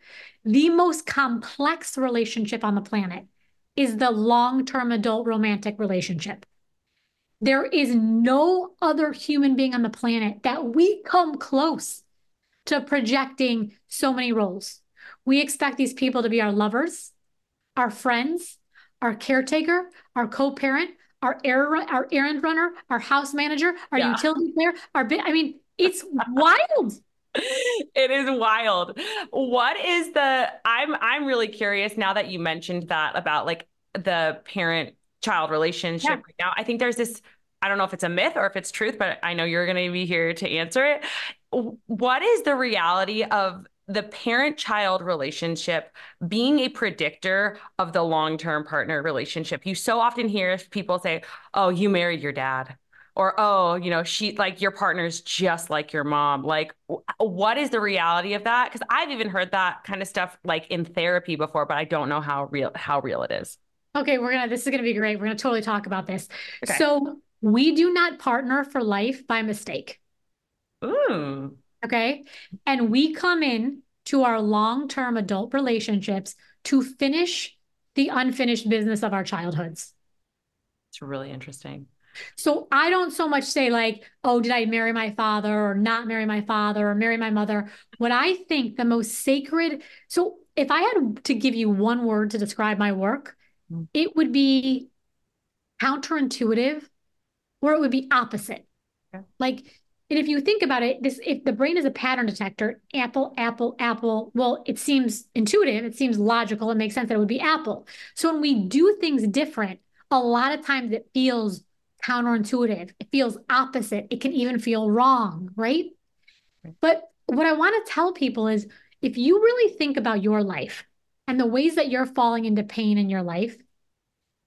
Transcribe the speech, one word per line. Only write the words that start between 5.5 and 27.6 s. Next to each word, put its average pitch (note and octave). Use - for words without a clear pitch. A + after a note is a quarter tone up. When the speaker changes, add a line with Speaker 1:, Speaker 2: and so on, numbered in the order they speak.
Speaker 1:
relationship. F#3+
There C4+
is C#4+
no B3+
other D#4
human C#4+
being C4
on A#3+
the A#3
planet A3+
that C#4
we F#4
come D#4+
close C#4
to D4
projecting C4
so C4+
many B3
roles. G3+
We C4+
expect C#4+
these C4
people B3
to A3+
be A3+
our G#3
lovers, G#3+
our B3
friends, B3+
our A#3
caretaker, D#4
our A#3
co-parent, C#4
our C4
er-, C#4
our C4+
errand D4
runner, E4
our A#3
house C#4+
manager, D4+
our B3
Speaker 2:
Yeah. A#3+
Speaker 1:
utility D#4+
player, E4
our C4+
bi-, C4
I E4
mean, D#4+
it's F#4
Speaker 2:
<laughs> A#3+
Speaker 1:
wild. F4
Speaker 2:
It A#4+